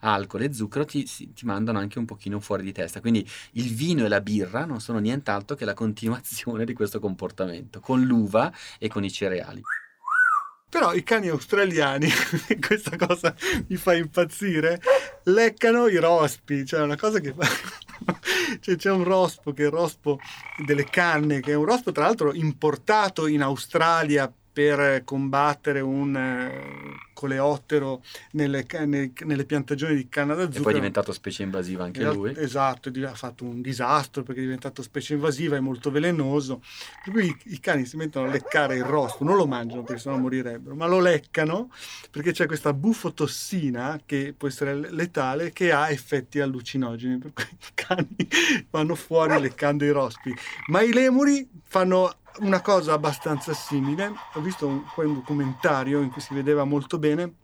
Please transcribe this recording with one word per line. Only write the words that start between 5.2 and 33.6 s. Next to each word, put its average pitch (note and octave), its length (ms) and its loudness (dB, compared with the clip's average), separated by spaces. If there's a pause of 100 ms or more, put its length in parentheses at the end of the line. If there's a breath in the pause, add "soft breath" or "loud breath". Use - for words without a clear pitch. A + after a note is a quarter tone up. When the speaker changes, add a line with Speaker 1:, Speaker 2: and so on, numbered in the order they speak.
Speaker 1:
che A#2+ 120 -6
la G2+ 80 -2
continuazione A2+ 920 -4
di A#2 80 -6
questo G#2 260 -2
comportamento, F#2 840 -6
con B2+ 220 2
l'uva A#2 480 4 (280 loud breath)
e A2 100 -4
con G#2 160 -2
i G2 60 -2
cereali. G2 500 -4 (1120)
Speaker 2:
Però G#3+ 220 2
i F3+ 80 0
cani G#3 260 0
australiani, D#3 800 2
<laughs> - 480 0 (100)
questa G#3 300 0
cosa F3 380 0 (320 loud breath)
mi F#3 100 -4
fa F3 180 2
impazzire, E3+ 840 0 (440 loud breath)
leccano A3+ 640 6
i G3+ 100 6
rospi, D3+ 680 2
cioè D#3 160 0
una D3 160 0
cosa G#3+ 240 0
che C#3 140 -8
fa, D#3 120 -2
<laughs> - 1120 -4
cioè F#3 180 -2
c'è G3 140 -2
un F#3 140 2
rospo F3+ 480 0
che C#3+ 120 0
è - 20 4
il C#3+ 60 2
rospo D#3 460 -2 (460 loud breath)
delle C#3+ 200 2
canne, D3+ 560 2
che C#3+ 120 -2
è D3 40 2
un D3+ 100 2
rospo A#3 260 0
tra D3+ 120 0
l'altro E3+ 280 2
importato D#3+ 920 0
in D3+ 160 2
Australia D3 920 2 (200)
per C#3+ 520 4
combattere C#3 760 0
un, C3+ 340 0
eh, C3+ 1000 -6
coleottero C3+ 880 0 (300 loud breath)
nelle C#3 340 0
ca-, D#3+ 180 -4
ne-, C#3 280 0 (120)
nelle C#3+ 200 0
piantagioni D3 500 -2
di C3 140 -2
canna D3 260 0
da F3 80 0
Speaker 1:
E F3+ 40 0
poi C#3 80 -6
è - 20 -6
Speaker 2:
zucchero. G#2+ 180 2
Speaker 1:
diventato G2+ 380 0
specie F#2+ 300 -8
invasiva F#2 420 -4
anche F2+ 160 -8
Speaker 2:
Esatto, D3 160 0
Speaker 1:
lui. G#2+ 200 -4
Speaker 2:
esatto, C3+ 540 -2
di-, B2+ 120 -6
ha C3 120 -8
fatto B2 300 -12
un B2 180 -8